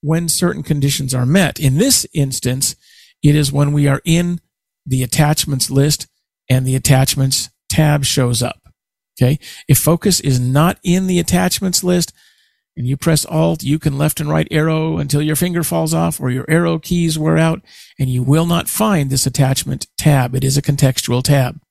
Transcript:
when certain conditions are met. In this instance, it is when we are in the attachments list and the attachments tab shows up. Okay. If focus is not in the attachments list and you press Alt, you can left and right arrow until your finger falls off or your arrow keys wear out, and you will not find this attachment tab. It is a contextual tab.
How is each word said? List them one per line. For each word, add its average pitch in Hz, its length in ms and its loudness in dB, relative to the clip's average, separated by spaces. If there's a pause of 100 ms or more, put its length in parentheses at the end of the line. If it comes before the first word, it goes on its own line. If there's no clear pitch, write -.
when 165 260 -2
certain 170 360 -2
conditions 143 500 -2
are 123 140 0
met. 175 320 2
In 139 180 2
this 247 340 2
instance, 131 640 -2 (460)
it 147 140 4
is 143 160 0
when 143 200 0
we 147 160 2
are 139 160 0
in 175 380 0 (440)
the 127 180 -2
attachments 147 680 0
list 139 380 0 (420)
and 131 160 2
the 131 100 -2
attachments 135 760 0 (180)
tab 147 340 2
shows 123 380 0
up. - 200 -6 (560)
Okay. 131 220 2 (300)
If 131 80 6
focus 170 420 0
is 127 220 0
not 143 420 0
in 185 240 0
the 180 120 0
attachments 180 680 -2
list 180 260 0 (640)
and 120 100 -6
you 135 120 -2
press 160 280 0
Alt, 165 380 0
you 147 160 0
can 139 180 -2
left 151 220 -2
and 151 100 -6
right 156 220 0
arrow 160 460 0
until 143 240 0
your 151 160 0
finger 175 260 -2
falls 160 300 -2
off 165 260 -2
or 131 100 -4
your 127 200 -4
arrow 165 300 0
keys 170 380 -2
wear 160 200 2
out, 160 240 0 (360)
and 131 120 -2
you 127 120 -2
will 147 240 2
not 170 220 0
find 185 420 0
this 135 160 -2
attachment 135 640 -2 (100)
tab. 127 380 2
It 131 80 -2
is 135 140 0
a 143 40 0
contextual 131 640 0
tab. 139 480 0